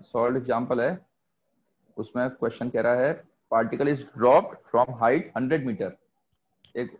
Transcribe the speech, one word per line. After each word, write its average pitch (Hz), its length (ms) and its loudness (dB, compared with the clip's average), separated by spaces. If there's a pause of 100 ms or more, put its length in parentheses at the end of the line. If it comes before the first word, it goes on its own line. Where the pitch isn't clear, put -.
(120)
सॉल्व 123 260 0
example 120 440 -2
है, 170 240 -4 (920)
उसमें 123 320 -4
question 123 400 -6
कह 120 120 -2
रहा 120 140 2
है 139 260 0 (300)
particle 113 380 0
is 143 100 -2 (140)
dropped 131 400 4 (160)
from 120 300 2
height 123 340 2
hundred 131 320 -2
meter, 98 260 -4 (840)
एक 123 240 -8